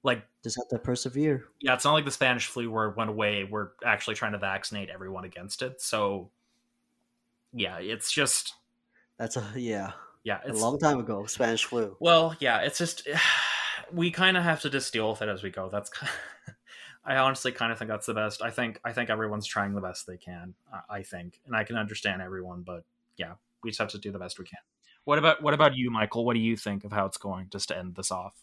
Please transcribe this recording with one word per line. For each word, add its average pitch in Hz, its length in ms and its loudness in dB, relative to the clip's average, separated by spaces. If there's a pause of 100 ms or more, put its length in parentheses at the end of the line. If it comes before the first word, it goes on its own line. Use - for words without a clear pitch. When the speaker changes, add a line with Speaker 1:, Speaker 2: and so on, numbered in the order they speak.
Speaker 1:
Like, 120 220 0 (180)
Speaker 2:
Just 117 140 -4
have 123 120 -6
to 117 100 0
persevere. 131 680 0 (120)
Speaker 1:
Yeah, 131 140 4
it's 123 100 2
not 143 100 6
like 156 120 4
the 135 60 -2
Spanish 127 360 2
flu 117 240 -4
where 110 160 2
it 98 80 -4
went 110 140 0
away. 104 340 0
We're 101 280 -4 (120)
actually 110 320 0
trying 107 180 -2
to 104 40 -4
vaccinate 98 520 -4
everyone 95 360 -10
against 98 360 -10
it. 127 200 -6
So, 101 500 0 (1200)
yeah, 90 280 -4
it's 107 320 -6
just - 420 2 (640)
Speaker 2:
That's 113 180 -4
a, 104 200 -4
yeah. 104 380 -4 (300)
Speaker 1:
Yeah, 104 200 -2
Speaker 2:
A 135 60 -8
Speaker 1:
it's 110 120 0
Speaker 2:
long 127 160 4
time 147 220 4
ago, 104 260 -4
Spanish 113 400 2
flu. 110 340 -2
Speaker 1:
Well, 165 400 6
yeah, 117 200 4
it's 131 180 0
just, - 300 -2 (420)
<sighs> - 420 -4
we 175 200 2
kinda 180 300 4
have 165 200 2
to 151 80 -2
just 131 240 -2
deal 110 160 2
with 107 120 -2
it 107 80 0
as 95 140 -4
we 98 60 -6
go. 95 200 -6
That's 101 200 -4
ki-, - 160 -10 (500)
<laughs> - 500 -20
I 135 120 2
honestly 131 340 4
kinda 117 240 -2
think 110 140 -6
that's 107 160 -2
the 113 80 -2
best. 107 280 -2
I 113 100 -2
think, 117 340 -4
I 117 80 -4
think 120 160 -2
everyone's 107 380 0
trying 101 260 0
the 101 80 -2
best 90 260 -8
they 92 100 -12
can, 90 360 -14 (180)
I, 101 260 -12
I 95 60 -8
think. 87 420 -12
And 120 100 -4
I 110 80 4
can 117 140 -4
understand 104 440 -2
everyone, 90 400 -8
but, 87 220 -10 (340)
yeah, 85 160 -8 (300)
we 113 80 -6
just - 80 -10
have 110 100 0
to 104 80 -10
do 101 140 -8
the 95 80 -10
best 90 180 -10
we 92 80 -12
can. - 140 -20 (460)
What 147 120 4
about, 156 240 6
what 147 120 4
about 143 220 8
you, 123 140 2
Michael? 113 360 2
What 120 80 4
do 113 80 4
you 113 160 2
think 101 260 -4
of 101 80 -10
how 101 140 2
it's 95 120 -6
going, 92 320 -8
just 98 200 -6
to - 80 -2
end 90 180 -8
this 95 160 -4
off? 92 320 -6